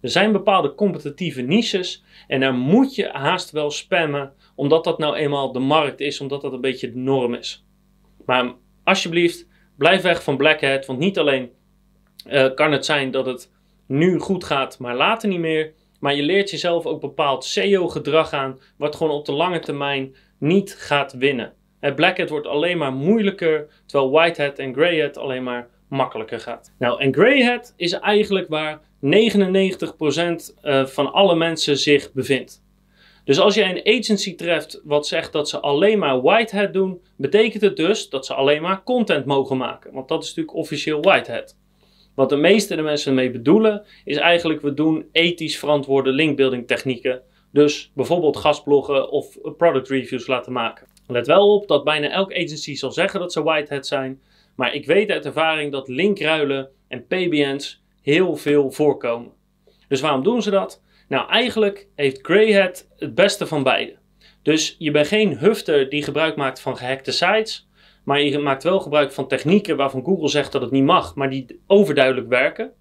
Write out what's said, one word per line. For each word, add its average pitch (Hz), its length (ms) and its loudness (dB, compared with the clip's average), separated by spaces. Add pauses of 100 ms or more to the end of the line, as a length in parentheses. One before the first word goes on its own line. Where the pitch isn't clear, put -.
Er 127 80 -6
zijn 196 220 2
bepaalde 185 440 2
competitieve 151 640 -4
niches 180 640 -2 (240)
en 135 120 -2
daar 135 140 2
moet 170 420 2
je - 160 -2
haast 156 400 -4
wel 147 200 -2
spammen, 147 600 -4 (220)
omdat 147 280 2
dat 165 140 -2
nou 151 180 -2
eenmaal 139 360 -2
de 123 80 -6
markt 143 400 2
is, 143 220 -6
omdat 139 200 -8
dat 135 120 -8
een 123 80 -10
beetje 127 300 -4
de 117 60 -12
norm 127 360 0
is. - 320 -12 (600)
Maar 123 280 0 (300)
alsjeblieft, 170 640 0 (300)
blijf 170 240 4
weg 170 220 0
van 139 140 -2
black 151 240 2
hat, 135 240 -2
want 127 140 -8
niet 185 200 -2
alleen, 135 320 0 (760)
eh, 131 280 2
kan 151 180 2
het 135 140 0
zijn 139 260 0
dat 131 140 -2
het 123 260 -8 (360)
nu 160 320 2
goed 175 240 -4
gaat, 135 360 -4
maar 120 160 -8
later 208 340 0
niet 185 100 -4
meer. 156 340 -2 (260)
Maar 143 160 0
je 143 80 -2
leert 190 260 0
jezelf 165 360 -2
ook 156 160 -6
bepaald 139 440 -2
S - 100 -6
E 196 220 2
O-gedrag 156 560 0
aan, 135 260 -6 (180)
wat 151 180 -4
gewoon 156 180 -2
op 147 120 -6
de 151 60 -6
lange 165 280 -2
termijn 139 560 -6 (240)
niet 185 400 0
gaat 143 340 -2
winnen. 127 400 -2 (260)
Het 143 160 -2
black 180 220 2
hat 175 120 -4
wordt 151 180 -6
alleen 170 300 -2
maar 139 160 -2
moeilijker, 165 720 0 (180)
terwijl 135 260 0
white 165 300 4
hat 143 180 -4
en 135 140 -8
grey 160 260 2
hat 143 180 -2
alleen 127 260 -6
maar 120 260 -8 (200)
makkelijker 120 500 -4
gaat. - 400 -14
Nou, 123 220 0
en 135 120 2
grey 247 300 4
hat 240 340 -2
is 175 160 -4
eigenlijk 202 540 0
waar 151 340 -6 (180)
negenennegentig 190 960 2
procent, 170 680 -2
eh, 135 240 2
van - 280 -2
alle 185 220 4
mensen 165 420 0
zich 147 360 2
bevindt. 127 500 -4 (600)
Dus 139 160 2
als 190 160 6
je 214 80 4
een 185 360 0
agency 202 360 -2
treft 170 480 -4
wat 147 240 0
zegt 165 240 -4
dat 147 180 -2
ze - 100 -6
alleen 196 400 2
maar 135 220 0
white 196 340 2
hat 196 180 -2
doen, 190 280 -2 (160)
betekent 208 440 0
het 202 160 2
dus 175 320 -2
dat - 160 -6
ze - 80 -8
alleen 139 280 2
maar 190 220 -4
content 190 420 0
mogen 135 320 0
maken. - 360 -8
Want 135 140 -12
dat 160 160 -4
is - 40 -12
natuurlijk - 300 -8
officieel 151 440 -4
white 151 300 4
hat. - 260 -10 (580)
Wat 131 140 2
de 143 60 2
meeste 180 400 2
de 156 60 -4
mensen 151 280 -4
ermee 131 220 2
bedoelen, 208 540 2 (200)
is 143 120 -4
eigenlijk: 170 440 2
we 143 120 -4
doen 156 380 0
ethisch 165 480 0
verantwoorde 135 520 0
linkbuilding 131 560 0
technieken. 127 540 -4 (300)
Dus 147 440 2
bijvoorbeeld 147 420 0
gastbloggen 143 720 0
of - 260 -6 (200)
product 143 320 2
reviews 127 380 -4
laten 127 240 -4
maken. 117 360 -6 (200)
Let 123 200 -2
wel 202 280 6
op 202 120 -2
dat 143 160 2
bijna 147 260 0
elke 190 260 -4
agency 151 400 -6
zal 131 160 -6
zeggen 190 280 -2
dat 180 140 -8
ze 151 100 -2
white 151 300 -2
hat 135 140 -8
zijn. 135 340 -6 (340)
Maar 123 180 -2
ik 139 120 -8
weet 196 260 2
uit 151 140 -4
ervaring 151 460 -2
dat 135 160 -8
linkruilen 147 840 0 (180)
en 123 180 -12
P - 40 -20
B 180 220 -2
N's 143 520 -2 (180)
heel 165 340 2
veel 143 360 2
voorkomen. 120 600 -2 (560)
Dus 135 140 0
waarom 143 220 0
doen 226 180 2
ze 202 80 -4
dat? 190 340 -2 (240)
Nou, 131 220 -4
eigenlijk 214 680 0
heeft 139 260 -2
grey 214 400 4
hat - 260 -4 (100)
het 123 180 -8
beste 190 320 2
van 147 160 -2
beide. 117 320 0 (460)
Dus 156 380 0
je 147 120 -4
bent 147 160 2
geen 202 300 0
hufter 147 520 2
die 143 140 -4
gebruik 151 320 -2
maakt 135 260 -4
van 127 160 -6
gehackte 127 340 -6
sites, 214 560 -2 (360)
maar 143 180 0
je 143 160 0
maakt 143 260 -2
wel 185 160 2
gebruik 147 320 0
van - 160 -8
technieken 160 500 2
waarvan 131 260 -2
Google 160 240 0
zegt 139 240 0
dat 147 100 -2
het 123 100 -6
niet 135 120 4
mag, 170 320 2
maar 135 140 -2
die 135 380 -10
overduidelijk 135 600 4
werken. 151 540 0